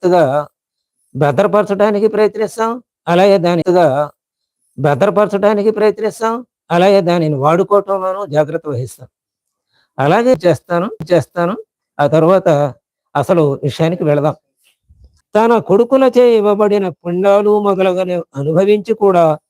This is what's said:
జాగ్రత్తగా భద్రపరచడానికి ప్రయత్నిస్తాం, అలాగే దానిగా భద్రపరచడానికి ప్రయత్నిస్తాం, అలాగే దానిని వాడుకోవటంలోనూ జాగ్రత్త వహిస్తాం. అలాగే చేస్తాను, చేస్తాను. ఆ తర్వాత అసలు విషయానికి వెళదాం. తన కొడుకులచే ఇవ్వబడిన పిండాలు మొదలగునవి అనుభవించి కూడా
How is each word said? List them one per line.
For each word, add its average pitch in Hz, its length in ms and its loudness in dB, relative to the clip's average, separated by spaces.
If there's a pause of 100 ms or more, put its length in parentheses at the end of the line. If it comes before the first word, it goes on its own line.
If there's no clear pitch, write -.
జాగ్రత్తగా 151 440 2 (680)
భద్రపరచడానికి 202 920 0
ప్రయత్నిస్తాం, 214 760 -4 (240)
అలాగే 190 300 4
దానిగా 165 720 0 (680)
భద్రపరచడానికి 202 920 0
ప్రయత్నిస్తాం, 214 720 -2 (260)
అలాగే 190 300 4
దానిని 165 340 0
వాడుకోవటంలోనూ 190 920 -2
జాగ్రత్త 151 440 -4
వహిస్తాం. 127 380 -10 (920)
అలాగే 214 360 2 (100)
చేస్తాను, 175 460 -2 (220)
చేస్తాను. 175 440 -2 (420)
ఆ 143 80 0
తర్వాత 170 420 2 (680)
అసలు 147 480 0
విషయానికి 165 400 -4
వెళదాం. 147 320 0 (1000)
తన 226 220 2
కొడుకులచే 247 800 2
ఇవ్వబడిన 202 520 0
పిండాలు 196 720 0
మొదలగునవి 185 600 -2 (120)
అనుభవించి 190 580 0
కూడా 175 460 2 (100)